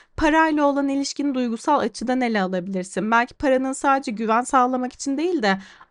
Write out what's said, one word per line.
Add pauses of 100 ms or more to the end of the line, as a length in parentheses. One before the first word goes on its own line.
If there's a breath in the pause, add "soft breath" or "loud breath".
(180 loud breath)
Parayla
olan
ilişkini
duygusal
açıdan
ele
alabilirsin.
Belki
paranın
sadece
güven
sağlamak
için
değil
de (320 loud breath)